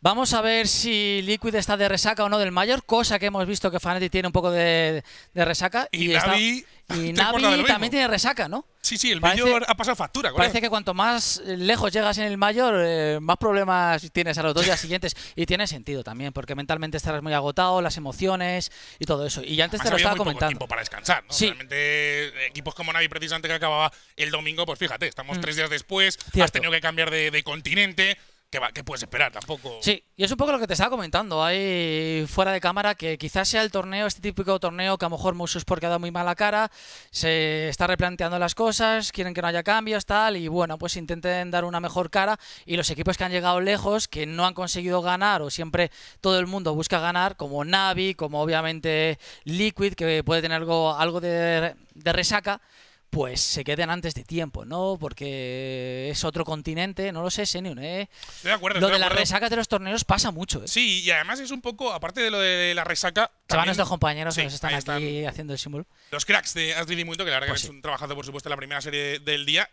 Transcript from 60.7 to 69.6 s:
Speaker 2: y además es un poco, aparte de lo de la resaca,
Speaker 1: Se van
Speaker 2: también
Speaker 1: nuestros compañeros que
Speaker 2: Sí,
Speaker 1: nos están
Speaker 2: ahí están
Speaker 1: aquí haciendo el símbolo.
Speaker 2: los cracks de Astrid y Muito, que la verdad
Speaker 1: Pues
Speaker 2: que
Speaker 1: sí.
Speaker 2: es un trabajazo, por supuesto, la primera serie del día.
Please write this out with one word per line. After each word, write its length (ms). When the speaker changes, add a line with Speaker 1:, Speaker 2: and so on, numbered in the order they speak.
Speaker 2:
y 80
además 300
es 100
un 120
poco, 320
aparte 260
de 100
lo 80
de 360
la 100
resaca, 380
Speaker 1:
Se 80
van 160
Speaker 2:
también 220
Speaker 1:
nuestros 200
compañeros 460
que 80
Speaker 2:
Sí, 20
Speaker 1:
nos 80
están 220
Speaker 2:
ahí 40
están 180
Speaker 1:
aquí 280
haciendo 300
el 40
símbolo. 280
Speaker 2:
los 160
cracks 260
de 220
Astrid 240
y 80
Muito, 180
que 60
la 60
verdad 120
Speaker 1:
Pues 140
Speaker 2:
que 60
Speaker 1:
sí. 20
Speaker 2:
es 60
un 40
trabajazo, 340
por 120
supuesto, 240
la 80
primera 240
serie 380
del 260
día. 260